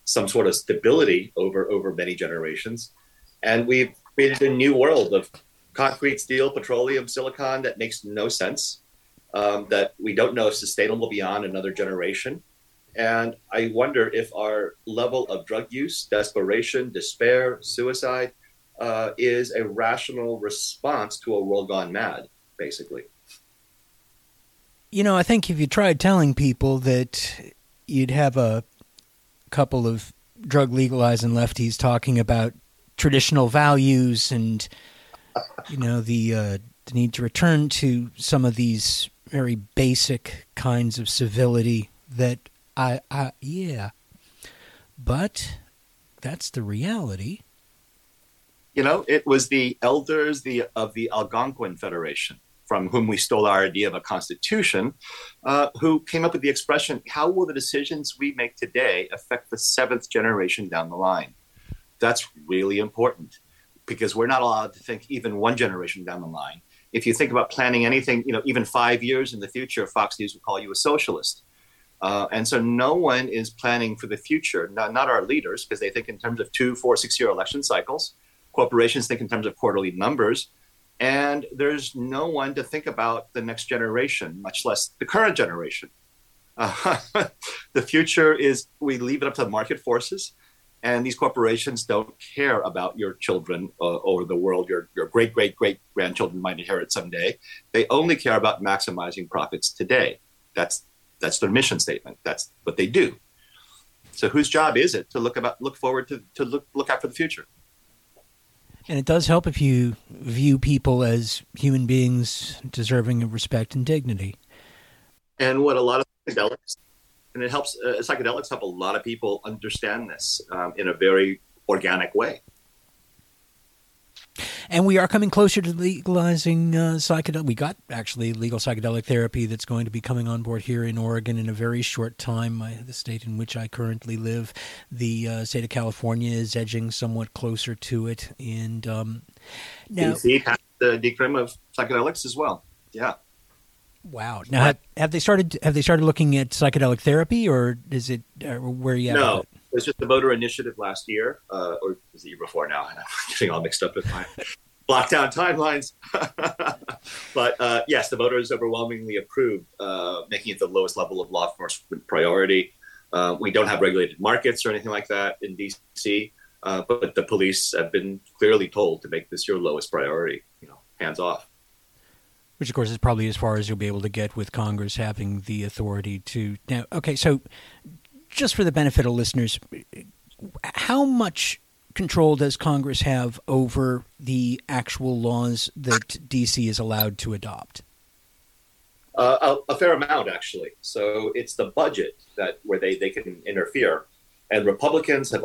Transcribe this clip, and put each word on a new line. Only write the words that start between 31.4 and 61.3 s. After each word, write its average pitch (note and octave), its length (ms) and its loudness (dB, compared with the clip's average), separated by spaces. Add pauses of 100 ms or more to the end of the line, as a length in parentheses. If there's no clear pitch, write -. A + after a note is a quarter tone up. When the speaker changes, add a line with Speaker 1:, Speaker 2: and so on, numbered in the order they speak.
Speaker 2:
talking A#2+ 420 2
about A2+ 340 2 (420)
traditional C#3 520 4
values C3+ 840 6
and, A2+ 380 0 (1000)
you C#3+ 100 -8
know, A#2+ 220 0
the, A2+ 360 0
uh, G#2 220 -2 (280)
the - 80 -14
need A#2+ 200 2
to B2 100 -4
return D3+ 460 4
to A#2+ 460 0
some C3 300 2
of A#2 100 2
these A2+ 540 0 (180)
very B2+ 280 -2
basic B2+ 1000 0
kinds A#2+ 460 0
of A2 100 -4
civility A#2 800 2 (180)
that B2 300 0 (400)
I, B2+ 320 0
I, C3+ 220 -4 (100)
yeah. C#3 480 -6 (1080)
But C#3+ 600 -2 (640)
that's - 300 -8
the B2+ 100 -6
reality. A2+ 800 -4 (1400)
Speaker 1:
You C#3 80 2
know, D3 240 2
it D3 180 2
was C3+ 240 4
the B2+ 320 2
elders, D3 600 0
the, A#2+ 220 -2 (100)
of A2 180 -4
the A2+ 180 -4
Algonquin A2 640 -4
Federation, E2 640 -8 (280)
from F#2+ 220 -2
whom A#2 180 2
we G#2 100 0
stole G#2 300 4
our G2 160 6
idea F#2+ 240 0
of F2 80 -4
a F2 60 -6
constitution, B2 920 -2 (500)
uh, C#3+ 260 2 (100)
who D#3 220 4
came E3 240 -2
up E3 80 2
with C3+ 80 -4
the C#3 80 2
expression, D3 580 -2
"How D#3 220 0
will F#3 160 2
the D#3 80 -8
decisions C#3+ 640 -4
we C#3+ 140 -2
make A#2+ 220 -6
today A2+ 560 -2
affect - 380 -8
the A2+ 80 -6
seventh A#2+ 520 0
generation G#2 600 0
down E2 200 -4
the F2 60 -12
line?" F#2 400 -2 (640)